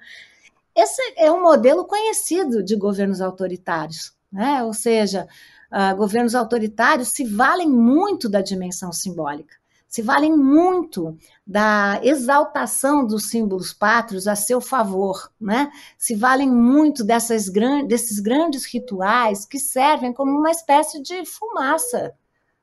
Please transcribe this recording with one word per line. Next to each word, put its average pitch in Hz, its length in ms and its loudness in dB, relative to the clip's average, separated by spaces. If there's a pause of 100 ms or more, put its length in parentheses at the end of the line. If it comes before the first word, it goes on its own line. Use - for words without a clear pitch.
(720)
Esse 415 280 2 (160)
é 311 120 4
um 359 120 2
modelo 294 420 4
conhecido 370 800 -2
de 202 140 -2
governos 196 420 -2
autoritários, 180 920 -6 (180)
né? 247 320 -2
Ou 226 100 -4
seja, 208 540 0 (420)
ah, 196 240 0
governos 214 400 0
autoritários 233 760 0
se - 160 -6
valem 269 440 2
muito 269 600 2
da 196 120 0
dimensão 185 520 -8
simbólica, 156 640 -8 (300)
se - 160 -10
valem 285 320 2
muito 294 840 2 (280)
da 202 560 2
exaltação 277 1040 2
dos 214 240 -2
símbolos 190 440 -4
pátrios 214 520 0
a 208 100 0
seu 240 260 -2
favor, 196 680 -2 (100)
né? 233 300 -2 (280)
Se - 180 -4
valem 262 340 2
muito 262 540 4
dessas 226 460 0
gran-, 247 360 0
desses 208 360 -2
grandes 277 420 0
rituais 208 840 -2
que 277 140 -10
servem 262 540 0
como 269 180 -2
uma 302 200 2
espécie 302 500 0
de 349 240 -10
fumaça, 320 880 -4 (500)